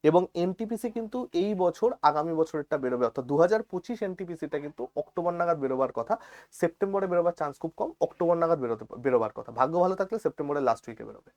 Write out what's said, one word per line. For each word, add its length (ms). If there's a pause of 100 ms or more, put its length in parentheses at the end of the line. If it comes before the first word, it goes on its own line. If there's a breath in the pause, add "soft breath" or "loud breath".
এবং 180 (120)
এনটিপিসি 580
কিন্তু 260 (160)
এই 220
বছর 340 (120)
আগামী 320
বছরেরটা 440
বেরোবে, 280
অর্থাৎ 200
দু 120
হাজার 260
পঁচিশ 400
এনটিপিসিটা 560
কিন্তু 220 (140)
অক্টোবর 380
নাগাদ 260
বেরোবার 320
কথা, 220 (380 loud breath)
সেপ্টেম্বরে 560
বেরোবার 260
চান্স 260
খুব 180
কম, 120 (120)
অক্টোবর 360
নাগাদ 220
বেরোতে, 260 (200)
বেরোবার 320
কথা, 140
ভাগ্য 280
ভালো 160
থাকলে 240
সেপ্টেম্বরের 440
লাস্ট 240
উইকে 160
বেরোবে। 340